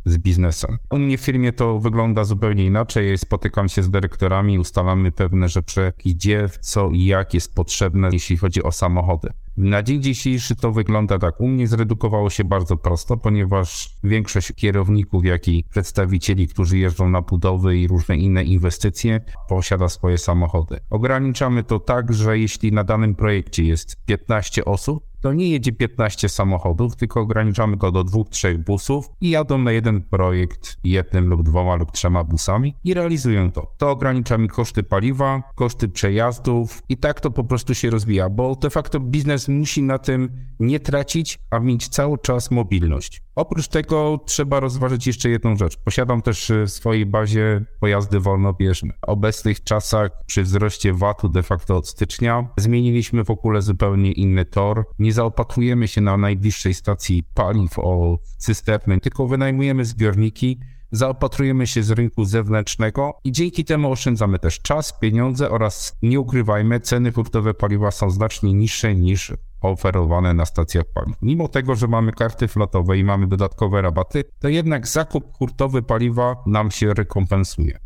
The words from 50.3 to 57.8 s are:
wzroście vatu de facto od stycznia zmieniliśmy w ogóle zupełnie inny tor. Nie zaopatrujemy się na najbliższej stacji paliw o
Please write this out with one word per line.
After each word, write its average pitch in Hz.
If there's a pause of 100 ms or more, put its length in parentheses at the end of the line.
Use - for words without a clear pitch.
wzroście 98
vatu 101
de 90
facto 92
od 90
stycznia 120 (100)
zmieniliśmy 120
w 95
ogóle 107
zupełnie 98
inny 92
tor. 107 (140)
Nie 110
zaopatrujemy 120
się -
na 98
najbliższej 101
stacji 92 (100)
paliw 98
o 87 (200)